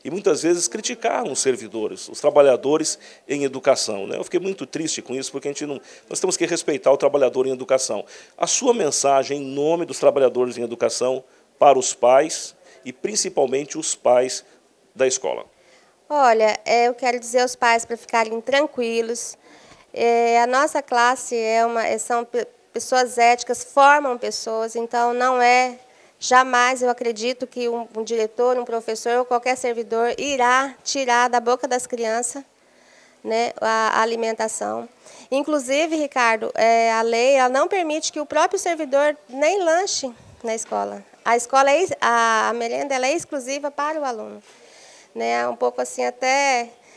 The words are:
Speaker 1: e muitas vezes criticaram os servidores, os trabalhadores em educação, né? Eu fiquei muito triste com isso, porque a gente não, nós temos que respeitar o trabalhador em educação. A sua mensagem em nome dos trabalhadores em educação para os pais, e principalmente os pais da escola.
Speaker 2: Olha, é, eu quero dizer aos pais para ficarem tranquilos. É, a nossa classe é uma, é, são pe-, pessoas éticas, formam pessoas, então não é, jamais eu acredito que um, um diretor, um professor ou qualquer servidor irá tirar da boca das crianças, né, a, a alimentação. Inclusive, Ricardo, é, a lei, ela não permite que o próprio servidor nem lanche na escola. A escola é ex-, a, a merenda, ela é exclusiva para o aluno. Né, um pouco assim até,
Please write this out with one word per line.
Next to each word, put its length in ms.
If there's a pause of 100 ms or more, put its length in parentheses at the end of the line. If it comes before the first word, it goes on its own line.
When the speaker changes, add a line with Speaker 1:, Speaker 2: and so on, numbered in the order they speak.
Speaker 1:
e 80
muitas 320
vezes 240
criticaram 640
os 80
servidores, 680
os 120
trabalhadores 800 (300)
em 160
educação, 640
né? 100
Eu 80
fiquei 160
muito 260
triste 340
com 140
isso, 160
porque 160
a 60
gente 120
não, 160 (280)
nós 100
temos 180
que 80
respeitar 460
o 60
trabalhador 500
em 60
educação. 520 (320)
A 120
sua 260
mensagem 640
em 40
nome 400
dos 160
trabalhadores 580
em 40
educação 600 (340)
para 220
os 160
pais, 640 (280)
e 80
principalmente 840
os 160
pais 500 (480)
da 140
escola. 380 (680)
Speaker 2:
Olha, 540
é, 240
eu 60
quero 260
dizer 200
aos 140
pais 300
para 100
ficarem 460
tranquilos. 960 (560)
É, 480
a 60
nossa 340
classe 560
é 300
uma, 200
é, 120
são 260
pe-, 220 (260)
pessoas 460
éticas, 440
formam 540
pessoas, 580
então 380
não 300
é, 360 (400)
jamais 640
eu 80
acredito 580
que 220
um, 260
um 80
diretor, 560
um 60
professor 540
ou 80
qualquer 300
servidor 600
irá 640
tirar 460
da 120
boca 280
das 180
crianças, 560 (800)
né, 380
a, 380
a 40
alimentação. 840 (420)
Inclusive, 640
Ricardo, 600
é, 380
a 100
lei, 320
ela 160
não 180
permite 440
que 80
o 40
próprio 340
servidor 560 (140)
nem 340
lanche 480 (320)
na 120
escola. 500 (180)
A 140
escola 340
é 100
ex-, 200
a, 480
a 60
merenda, 400
ela 120
é 60
exclusiva 580
para 300
o 60
aluno. 360 (720)
Né, 340
um 80
pouco 240
assim 240
até, 640 (280)